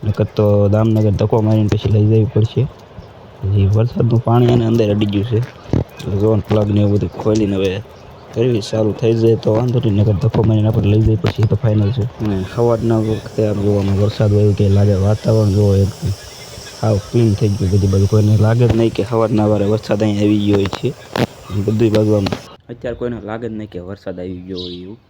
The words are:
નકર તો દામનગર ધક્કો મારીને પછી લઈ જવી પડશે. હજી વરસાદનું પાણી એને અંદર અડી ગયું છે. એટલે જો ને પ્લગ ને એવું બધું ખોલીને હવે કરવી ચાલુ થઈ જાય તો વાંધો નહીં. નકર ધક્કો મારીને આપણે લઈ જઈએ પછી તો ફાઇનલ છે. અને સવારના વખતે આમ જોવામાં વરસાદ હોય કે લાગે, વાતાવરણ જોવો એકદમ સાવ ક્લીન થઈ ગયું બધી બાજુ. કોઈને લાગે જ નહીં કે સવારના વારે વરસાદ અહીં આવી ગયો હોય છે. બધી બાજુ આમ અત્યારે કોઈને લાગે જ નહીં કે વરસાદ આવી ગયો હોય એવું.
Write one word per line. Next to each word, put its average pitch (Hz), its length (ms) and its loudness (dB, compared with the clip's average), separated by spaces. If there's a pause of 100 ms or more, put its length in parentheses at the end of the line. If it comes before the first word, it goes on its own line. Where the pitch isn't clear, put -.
નકર 104 240 -2 (100)
તો 107 80 4 (280)
દામનગર 110 460 2
ધક્કો 107 280 0
મારીને 110 260 2
પછી 107 220 0
લઈ 107 160 4
જવી 110 220 2
પડશે. 110 300 0 (880)
હજી 101 160 2 (100)
વરસાદનું 120 500 0
પાણી 120 280 4
એને 117 140 2
અંદર 113 260 2
અડી 104 180 -2
ગયું 101 180 -2
છે. 107 80 0 (380)
એટલે - 440 -6
જો 110 140 2
ને 104 140 -2
પ્લગ 107 260 2
ને 101 100 2
એવું 101 120 2
બધું 95 140 -4 (100)
ખોલીને 107 380 0
હવે 98 120 0 (600)
કરવી 117 360 0
ચાલુ 110 300 0
થઈ 113 220 2
જાય 113 240 4
તો - 120 0
વાંધો 123 220 0
નહીં. 104 220 0
નકર 104 200 2
ધક્કો - 180 0 (100)
મારીને 107 200 2
આપણે 107 240 0
લઈ 110 140 2
જઈએ 110 160 2
પછી 110 280 0
તો - 120 0
ફાઇનલ 107 340 0
છે. 107 80 -2 (160)
અને 104 160 -2 (160)
સવારના 113 540 0
વખતે 110 420 -4
આમ 101 160 -2
જોવામાં 98 380 0
વરસાદ 104 340 0
હોય 104 160 4
કે 98 240 2
લાગે, 101 180 2 (100)
વાતાવરણ 107 520 2
જોવો 104 240 4
એકદમ 98 320 -2 (600)
સાવ 107 220 0 (120)
ક્લીન 117 300 2
થઈ 107 180 0
ગયું 98 140 0
બધી 98 200 2
બાજુ. 98 200 2
કોઈને 107 220 4 (120)
લાગે 117 220 2
જ 110 120 2
નહીં 117 160 2
કે 104 140 -2
સવારના 110 420 0
વારે 101 220 0
વરસાદ 107 320 -2
અહીં 104 180 0
આવી 104 220 2
ગયો 101 140 2
હોય 95 180 -2
છે. 127 120 -4 (760)
બધી 110 300 2
બાજુ 107 220 2
આમ 98 80 0 (460)
અત્યારે 120 280 -10
કોઈને 120 180 -6 (120)
લાગે 113 200 -10
જ 110 100 -12
નહીં 107 140 -12
કે 90 60 -10 (100)
વરસાદ 98 340 -12
આવી 90 240 -10
ગયો 92 160 -10
હોય 90 220 -12
એવું. 104 120 -18 (120)